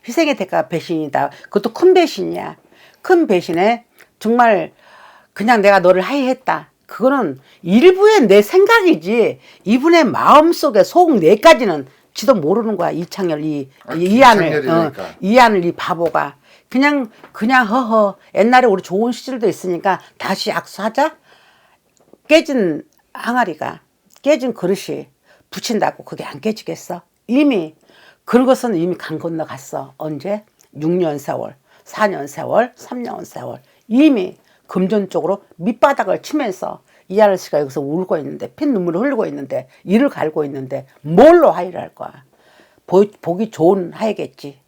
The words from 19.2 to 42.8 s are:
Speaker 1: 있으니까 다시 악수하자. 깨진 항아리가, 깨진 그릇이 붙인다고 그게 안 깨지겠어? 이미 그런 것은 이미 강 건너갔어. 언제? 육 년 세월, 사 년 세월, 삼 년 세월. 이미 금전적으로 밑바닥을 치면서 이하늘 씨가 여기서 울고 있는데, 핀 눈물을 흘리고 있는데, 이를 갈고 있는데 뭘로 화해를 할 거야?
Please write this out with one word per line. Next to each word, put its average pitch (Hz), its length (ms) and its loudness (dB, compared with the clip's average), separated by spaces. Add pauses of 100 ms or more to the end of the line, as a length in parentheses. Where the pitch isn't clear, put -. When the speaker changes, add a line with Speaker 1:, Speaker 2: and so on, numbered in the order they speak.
Speaker 1:
있으니까 180 540 -4 (160)
다시 - 340 -6
악수하자. 226 640 -4 (1120)
깨진 190 560 2 (300)
항아리가, 214 680 -6 (400)
깨진 262 320 0
그릇이 175 540 -6 (420)
붙인다고 156 560 -4
그게 - 180 -16
안 - 160 -16
깨지겠어? 175 640 -10 (260)
이미 233 480 0 (480)
그런 247 220 2
것은 240 300 0
이미 170 220 -2
강 156 220 -10
건너갔어. 147 800 -10
언제? 156 480 -8 (340)
육 156 120 -2
년 170 260 -2
세월, 127 400 -10 (260)
사 - 240 -4
년 147 200 -6
세월, 156 500 -4
삼 247 260 -14
년 - 220 -12
세월. 123 360 -16 (280)
이미 254 480 2 (300)
금전적으로 190 760 -4 (140)
밑바닥을 233 640 -2
치면서 233 600 -8 (260)
이하늘 196 280 2
씨가 156 220 -4
여기서 143 220 -6
울고 170 380 -4
있는데, 143 360 -12
핀 285 180 -4
눈물을 175 280 -2
흘리고 247 240 -2
있는데, 139 420 -10 (160)
이를 226 240 2
갈고 151 380 -4
있는데 135 420 -10 (140)
뭘로 240 500 4
화해를 180 300 -8
할 - 120 -14
거야? - 300 -18 (640)